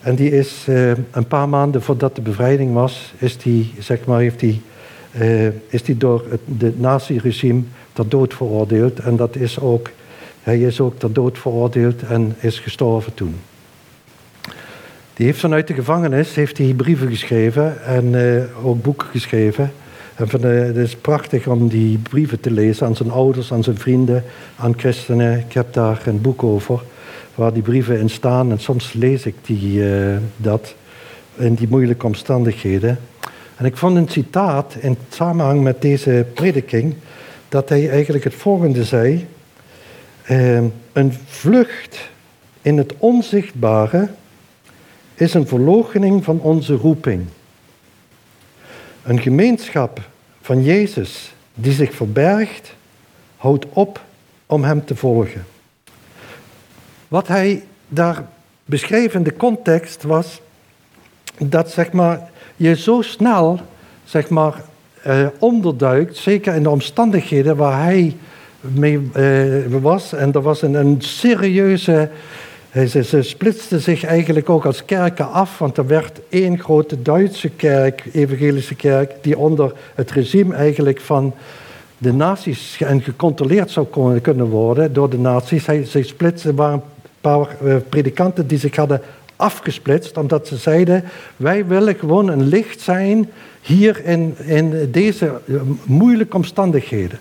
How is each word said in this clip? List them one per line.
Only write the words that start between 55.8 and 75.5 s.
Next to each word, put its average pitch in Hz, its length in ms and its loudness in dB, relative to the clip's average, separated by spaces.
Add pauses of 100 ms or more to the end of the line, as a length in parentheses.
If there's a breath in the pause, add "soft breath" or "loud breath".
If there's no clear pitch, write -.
Wat 180 200 -2
hij 190 340 0 (260)
daar 165 360 -2 (400)
beschreef 220 500 -2
in 180 80 0
de 151 140 -2
context 220 680 0
was 160 380 -2 (1000)
dat, 160 320 0
zeg - 220 -2
maar, 170 380 0 (260 loud breath)
je 165 200 4
zo 220 260 2
snel, 185 580 2 (440 loud breath)
zeg 156 240 -2
maar, 156 340 0 (400)
eh, 139 240 2 (120)
onderduikt, 165 800 2
zeker 196 380 0
in 156 80 2
de 151 80 2
omstandigheden 151 840 2
waar 143 260 2
hij 175 340 2 (440 loud breath)
mee, 143 520 0
eh, 135 680 2
was. 170 320 0
En 143 200 0
er 143 100 2
was 151 200 0
een, 143 120 0
een 143 260 4
serieuze, 190 1080 2 (600 loud breath)
eh, 131 140 2
ze, 123 180 2
ze 135 200 2
splitsten 190 580 -2
zich 170 240 -2
eigenlijk 160 440 0
ook 165 180 2
als 135 180 -2
kerken 175 480 -2
af, 185 260 -2